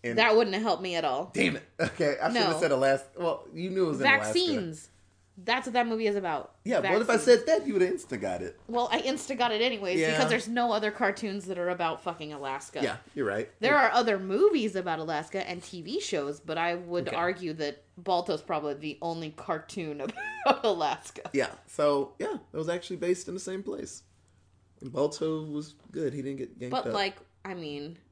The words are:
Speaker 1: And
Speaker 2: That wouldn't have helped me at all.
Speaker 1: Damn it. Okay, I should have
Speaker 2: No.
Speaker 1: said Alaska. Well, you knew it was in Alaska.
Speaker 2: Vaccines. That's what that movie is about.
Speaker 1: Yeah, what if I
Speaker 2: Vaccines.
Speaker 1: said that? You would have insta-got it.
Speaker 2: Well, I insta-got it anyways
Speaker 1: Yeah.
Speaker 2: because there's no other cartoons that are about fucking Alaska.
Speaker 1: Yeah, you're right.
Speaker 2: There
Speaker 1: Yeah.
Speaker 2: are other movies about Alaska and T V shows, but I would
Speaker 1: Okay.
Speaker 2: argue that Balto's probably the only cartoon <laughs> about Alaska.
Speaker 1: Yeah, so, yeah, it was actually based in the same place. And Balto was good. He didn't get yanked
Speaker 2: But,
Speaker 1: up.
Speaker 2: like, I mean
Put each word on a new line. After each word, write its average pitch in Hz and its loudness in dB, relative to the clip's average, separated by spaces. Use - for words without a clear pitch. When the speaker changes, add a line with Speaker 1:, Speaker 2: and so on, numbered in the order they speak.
Speaker 1:
And 117 0
Speaker 2:
That 220 8
wouldn't 214 4
have 214 -2
helped 185 2
me 180 -4
at 160 0
all. 147 -2
Speaker 1:
Damn 156 2
it. - -10
Okay, 143 2
I 160 2
should 240 0
have 196 4
Speaker 2:
No. 156 -2
Speaker 1:
said 165 4
Alaska. 135 4
Well, 170 -2
you 170 -6
knew 185 2
it - 0
was 139 -2
in 175 4
Alaska. 269 6
Speaker 2:
Vaccines. 269 -2
That's 233 -2
what 240 -6
that 240 2
movie 226 0
is 202 2
about. 170 -4
Speaker 1:
Yeah, 220 0
what 196 4
if 220 0
I 226 6
Speaker 2:
Vaccines. - 2
Speaker 1:
said 240 8
that? 311 4
You 247 0
would 185 6
have 180 4
insta-got 98 -4
it. 87 -8
Speaker 2:
Well, 240 0
I 277 2
insta-got 262 0
it 214 0
anyways 202 0
Speaker 1:
Yeah. 160 4
Speaker 2:
because - 2
there's - 0
no 240 2
other 214 2
cartoons 202 -2
that 185 -4
are 175 0
about 175 -2
fucking 160 -6
Alaska. 139 -6
Speaker 1:
Yeah, 123 0
you're 135 0
right. 104 -2
Speaker 2:
There 254 4
Speaker 1:
Yeah. 269 6
Speaker 2:
are - 4
other 226 2
movies 220 4
about 175 -2
Alaska 160 -4
and 180 -8
T 175 -14
V 254 -4
shows, 147 -4
but 160 -6
I 170 0
would 175 -4
Speaker 1:
Okay. - -2
Speaker 2:
argue 175 -2
that 147 -4
Balto's 175 0
probably 147 -2
the 151 -8
only 165 -4
cartoon 156 -6
<laughs> 831 -6
about - 4
Alaska. 170 -2
Speaker 1:
Yeah, 131 0
so, 143 0
yeah, 403 -4
it - -10
was 156 -4
actually 175 -6
based 180 -2
in 175 -6
the 190 -6
same 190 -8
place. - -10
And 131 -12
Balto 156 0
was 151 -8
good. 147 -4
He 139 -6
didn't 135 -6
get 127 -8
yanked 123 -8
Speaker 2:
But, - -2
Speaker 1:
up. 113 -2
Speaker 2:
like, 98 -2
I 190 -8
mean 156 -10